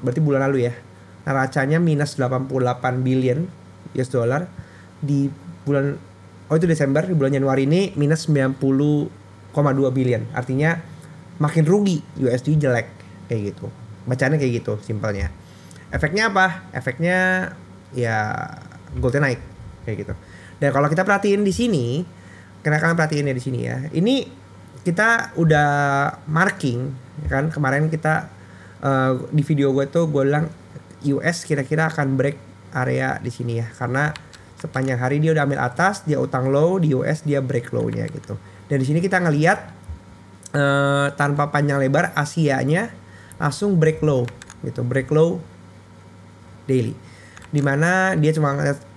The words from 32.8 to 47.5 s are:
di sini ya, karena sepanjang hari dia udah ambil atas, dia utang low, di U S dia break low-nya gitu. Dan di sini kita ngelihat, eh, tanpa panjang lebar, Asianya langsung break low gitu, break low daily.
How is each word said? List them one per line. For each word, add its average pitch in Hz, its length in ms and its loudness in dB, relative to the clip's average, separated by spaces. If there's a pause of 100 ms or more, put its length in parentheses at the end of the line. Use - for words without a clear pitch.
di 113 80 -6
sini 117 320 -4
ya, 113 160 -4
karena 131 320 -2 (480)
sepanjang 131 400 -2
hari 131 240 0
dia 160 160 4
udah 143 80 2
ambil 139 160 0
atas, 175 480 0
dia 147 80 2
utang 131 320 0
low, 160 320 2
di 151 160 2
U - 80 0
S 151 240 -2
dia 139 160 0
break 123 320 -4
low-nya 110 320 -2
gitu. 107 320 -12 (320)
Dan 139 80 2
di 131 80 0
sini 165 160 2
kita 185 160 2
ngelihat, 165 480 2 (880)
eh, 139 560 2
tanpa 143 400 0
panjang 143 240 2
lebar, 139 400 2
Asianya 147 720 0 (480)
langsung 185 400 0
break 156 240 2
low 139 240 2 (400)
gitu, 123 160 -6
break 127 320 -2
low 165 320 2 (1200)
daily. 120 320 0 (560)